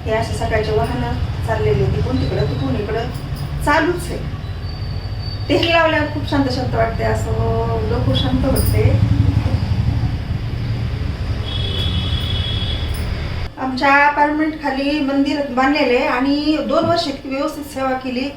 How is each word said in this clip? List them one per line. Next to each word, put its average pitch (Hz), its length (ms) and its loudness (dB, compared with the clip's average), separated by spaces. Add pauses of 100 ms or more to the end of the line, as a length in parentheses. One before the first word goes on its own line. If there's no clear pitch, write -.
हे 220 60 -2
असे 220 220 0
सकाळचे 214 380 0
वाहनं 233 420 0 (340)
चाललेले, 214 380 2
तिकडून - 320 0
तिकडं, - 240 0
तिकडून 269 340 0
इकडं 220 320 -2 (580)
चालूच 311 300 2
आहे. - 220 -4 (1300)
तेल 339 220 2
लावल्यावर 320 420 4
खूप 294 160 -4
शांत 277 220 2
शांत 254 240 -2
वाटते, 170 280 0
असं 220 280 0 (580)
डोकं 247 260 2
शांत 262 300 2
होते. - 540 4 (4000)
आमच्या 277 500 4
अपार्टमेंट 302 560 2
खाली 277 360 0
मंदिर 277 500 0
बांधलेलं 262 500 2
आहे 285 80 2
आणि 285 500 2 (100)
दोन 320 180 2
वर्ष 339 220 0
इतकी - 220 -8
व्यवस्थित 294 340 -4
सेवा 269 280 -4
केली. 262 460 -4